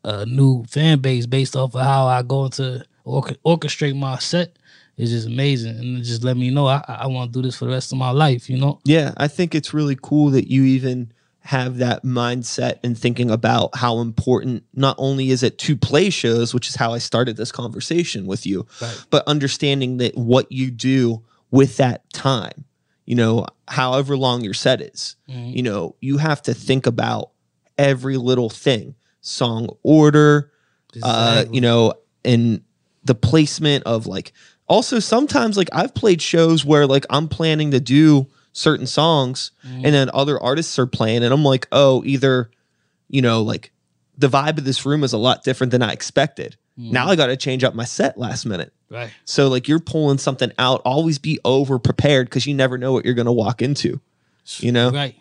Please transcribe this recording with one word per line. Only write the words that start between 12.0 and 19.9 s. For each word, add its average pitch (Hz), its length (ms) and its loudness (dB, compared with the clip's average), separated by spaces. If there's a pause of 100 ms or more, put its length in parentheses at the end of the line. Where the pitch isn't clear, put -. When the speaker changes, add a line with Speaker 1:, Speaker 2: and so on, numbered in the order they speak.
Speaker 2:
mindset 123 800 -2
and 120 120 -2
thinking 120 340 -2
about 117 440 0
how 120 240 0
important 117 640 -2 (120)
not 135 240 2
only 135 320 -2
is 127 120 0
it 117 160 -2
to 151 180 -2
play 180 340 2
shows, 117 440 0
which 120 140 -4
is - 80 -10
how 117 160 -2
I 120 60 -6
started 113 380 -2
this 107 140 -8
conversation 120 760 -6
with 95 200 -8
you, 98 200 -4 (140)
Speaker 1:
Right. 117 300 -12
Speaker 2:
but 147 160 2
understanding 139 680 -2